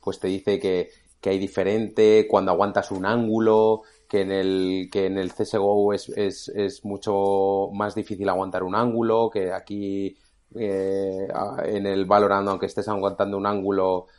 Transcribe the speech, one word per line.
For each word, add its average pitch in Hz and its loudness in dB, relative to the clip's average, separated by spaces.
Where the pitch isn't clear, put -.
pues - -6
te 95 -2
dice 98 -2
que, 90 -2
que 95 -2
hay 98 2
diferente 107 4
cuando 95 4
aguantas 98 0
un 95 -4
ángulo, 110 4
que 98 0
en 95 -4
el, 95 0
que 98 0
en 95 -2
el 92 -4
C - -4
S - -4
G 101 2
O 101 4
es, 101 -4
es, - -4
es 98 -6
mucho 98 0
más 101 -4
difícil 98 -4
aguantar 92 -2
un 92 -4
ángulo, 113 0
que 92 -2
aquí, 98 -8
eh, 98 -4
a-, - -6
en 101 -4
el 98 0
Valorant, 101 4
aunque 95 -2
estés 101 -6
aguantando 101 -2
un 98 -2
ángulo, 95 0